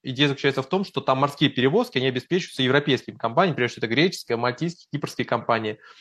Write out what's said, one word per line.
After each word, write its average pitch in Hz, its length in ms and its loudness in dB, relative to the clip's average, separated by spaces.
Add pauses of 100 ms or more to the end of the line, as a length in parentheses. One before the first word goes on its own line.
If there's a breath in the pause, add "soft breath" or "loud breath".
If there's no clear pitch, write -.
идея 135 260 0
заключается 135 340 0
в - 60 -14
том, 190 160 0
что - 180 -8
там 131 160 2
морские 139 320 2
перевозки, 147 480 0
они 131 100 2
обеспечиваются 135 540 -2
европейскими 131 540 2
компаниями, 147 400 0
прежде 123 200 0
всего 123 100 -4
это 113 80 -4
греческие, 147 440 0
мальтийские, 123 540 -4
кипрские - 340 -6
компании. 113 520 -2 (220 loud breath)